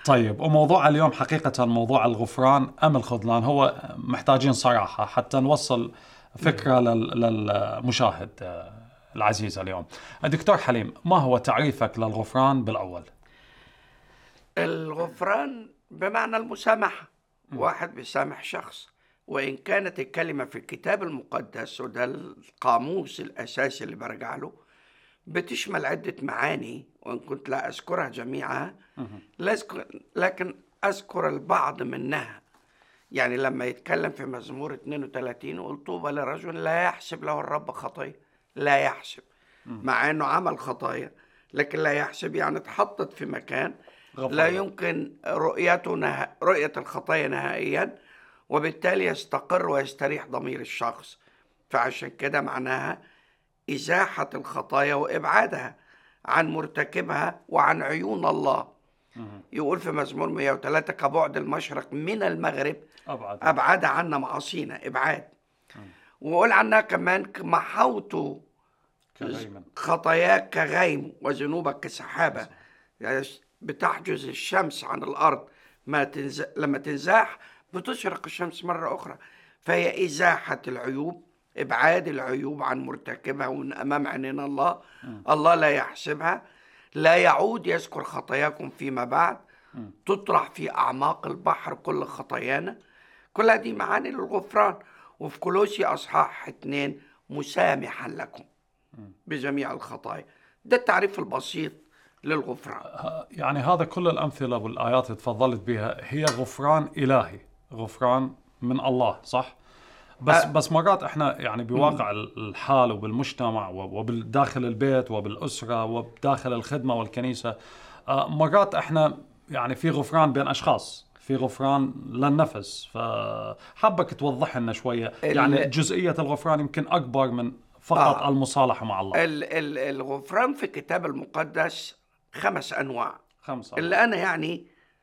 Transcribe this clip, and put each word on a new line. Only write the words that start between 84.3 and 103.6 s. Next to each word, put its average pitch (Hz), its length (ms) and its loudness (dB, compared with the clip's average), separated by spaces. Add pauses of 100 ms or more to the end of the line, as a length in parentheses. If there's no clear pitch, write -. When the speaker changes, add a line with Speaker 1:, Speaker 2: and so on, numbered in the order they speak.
Speaker 2:
الله. 143 360 0 (240)
Speaker 1:
مم. 110 260 -14
Speaker 2:
الله 156 240 6
لا 156 140 6
يحسبها، 147 720 -2 (520)
لا 160 220 8
يعود 175 500 4
يذكر 165 380 -4
خطاياكم 147 640 -4
فيما 131 340 -6
بعد. 143 340 0 (360)
Speaker 1:
مم. 110 160 -14 (160)
Speaker 2:
تطرح - 440 2
في - 200 -8
أعماق 135 560 0
البحر - 480 -2
كل 147 300 -4
خطايانا. 139 760 -6 (540)
كل 220 260 6
دي 226 140 -6
معاني 208 380 -2
للغفران. 208 640 0 (440)
وفي 151 180 -10
كولوسي 190 460 2
أصحاح - 640 0
اتنين: 143 520 -4 (300)
"مسامحاً 143 800 0
لكم - 360 -12 (540)
Speaker 1:
مم. 101 140 -18 (140)
Speaker 2:
بجميع 139 460 -4
الخطايا". - 520 -10 (400)
ده 233 120 4
التعريف 196 420 2
البسيط - 540 -6 (520)
للغفران. 135 600 -4
Speaker 1:
ه-، - 460 -10
يعني 143 280 -2
هذا 160 260 2